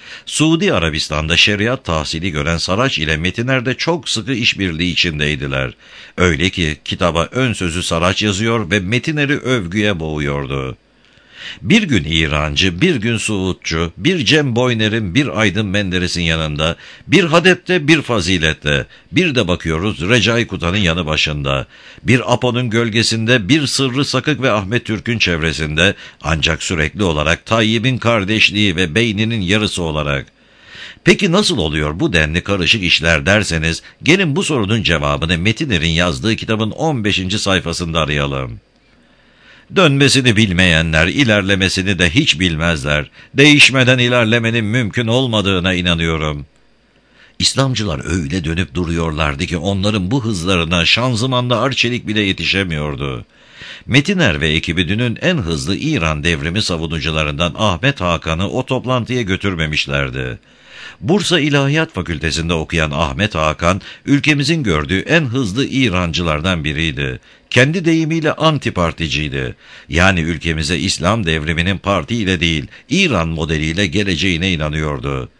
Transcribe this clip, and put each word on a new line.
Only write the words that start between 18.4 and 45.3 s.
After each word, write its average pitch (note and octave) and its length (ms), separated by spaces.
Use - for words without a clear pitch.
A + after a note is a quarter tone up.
bir D3+ 220
de A2+ 140
bakıyoruz E2+ 600
Recai A#2 380
Kutan'ın E2+ 300
yanı F2 300
başında, D2 600
bir A#2+ 300
Apo'nun B2 380
gölgesinde, A2+ 800
bir C#3+ 180
Sırrı C3+ 380
Sakık C3 380
ve C3 80
Ahmet G#2+ 340
Türk'ün G#2 340
çevresinde, D#2+ 760
ancak D#2 400
sürekli D#2+ 400
olarak D#2+ 440
Tayyip'in A2+ 520
kardeşliği G#2 800
ve F2 180
beyninin A2+ 460
yarısı F#2+ 420
olarak. D2 440
Peki F#3 280
nasıl F3+ 260
oluyor D#2 420
bu D#3 120
denli D#2+ 280
karışık G2 420
işler D#2+ 440
derseniz, E2 560
gelin D3+ 340
bu G3 60
sorunun A2+ 400
cevabını D2+ 560
Metiner'in F#2+ 520
yazdığı F2 460
kitabın A2 340
on C#3 340
beşinci F#2+ 340
sayfasında E2 600
arayalım. C#2 600
Dönmesini C#3 600
bilmeyenler E2+ 720
ilerlemesini G2 920
de F2 120
hiç D#2 300
bilmezler. D2+ 720
Değişmeden C3 640
ilerlemenin A#2 640
mümkün A2+ 420
olmadığına G2+ 680